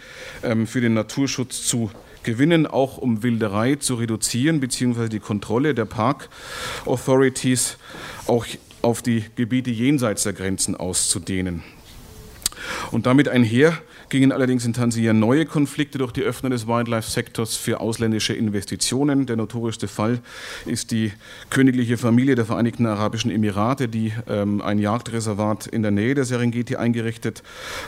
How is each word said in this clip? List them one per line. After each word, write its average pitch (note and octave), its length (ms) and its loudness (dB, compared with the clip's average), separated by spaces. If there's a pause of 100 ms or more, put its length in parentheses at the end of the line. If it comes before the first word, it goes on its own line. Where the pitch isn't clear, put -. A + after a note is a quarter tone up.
(440)
ähm, A2+ 240 0
für B2+ 140 -2
den A#2 120 4
Naturschutz B2 760 -2
zu A#2 220 0 (340)
gewinnen, D3 440 4
auch B2+ 300 0
um A2+ 260 0
Wilderei A2+ 520 2
zu C3 200 -2
reduzieren, A#2+ 640 0
beziehungsweise A#2+ 480 0
die G#2+ 140 -4
Kontrolle A#2 520 0
der A2+ 120 0
Park-Authorities - 1900 0 (500)
auch A#2 180 2 (360)
auf A#2 220 0
die A2+ 200 2 (140)
Gebiete B2 340 0
jenseits A#2+ 520 0
der G2+ 100 -2
Grenzen F#2+ 420 -2
auszudehnen. F#2 880 -2 (1300)
Und A2 140 0
damit B2+ 240 6
einher B2 480 4 (320)
gingen C3+ 220 4
allerdings B2+ 340 0
in A#2 80 0
Tansania A2+ 400 2
neue A#2+ 320 4
Konflikte D3 520 -2
durch B2+ 140 -2
die - 100 -4
Öffnung B2 300 -2
des A2+ 160 -4
Wildlife-Sektors A#2 880 -2
für - 240 -2
ausländische A2+ 540 0
Investitionen. A#2+ 920 0
Der A#2+ 100 -2
notorischste A2+ 520 -4
Fall A2+ 320 0 (460)
ist - 260 -4
die A2 200 0 (380)
königliche B2 480 4
Familie B2 380 4
der A2+ 100 2
Vereinigten A#2 400 0
Arabischen G#2+ 440 0
Emirate, G#2+ 580 0
die, A2 260 -2 (140)
ähm, G2+ 340 0
ein G#2 180 0
Jagdreservat G#2+ 880 -2
in A2+ 140 -2
der G#2 100 2
Nähe A2 240 2
der C#3 100 0
Serengeti A#2+ 500 -2
eingerichtet A#2 680 -2 (440)